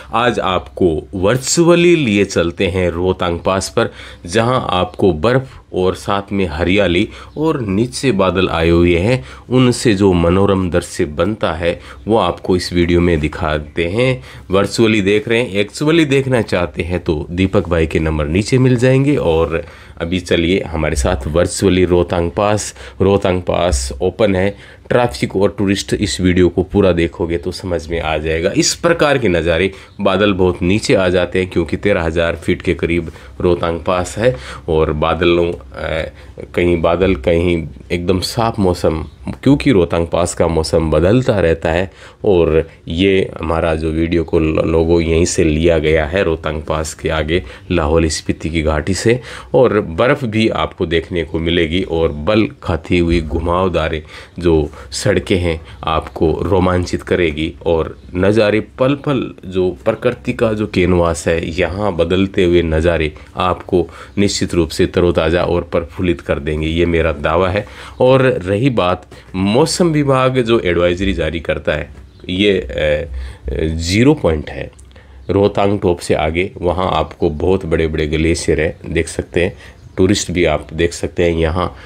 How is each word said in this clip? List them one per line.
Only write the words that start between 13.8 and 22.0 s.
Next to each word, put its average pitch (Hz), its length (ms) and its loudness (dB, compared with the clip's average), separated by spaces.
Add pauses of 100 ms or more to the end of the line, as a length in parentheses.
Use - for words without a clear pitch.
हैं। 127 380 -2 (280)
वर्चुअली 101 520 2
देख 104 260 2
रहे 113 100 2
हैं, 123 120 -2
एक्चुअली 151 540 0
देखना 131 380 0
चाहते 90 400 -2
हैं 85 180 -4
तो 78 300 -2
दीपक 92 380 0
भाई 82 180 2
के 82 120 0
नंबर 78 280 -2
नीचे 104 320 0
मिल 127 180 4
जाएंगे। 131 400 2
और 82 480 0 (360)
अभी 87 200 -2
चलिए 87 400 0
हमारे 78 360 -2
साथ - 300 0
वर्चुअली 90 580 2
रोहतांग 85 460 0